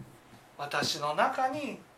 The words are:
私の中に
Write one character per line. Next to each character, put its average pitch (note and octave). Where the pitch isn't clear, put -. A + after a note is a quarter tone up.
私 C#3+
の D3
中 C4
に C#4+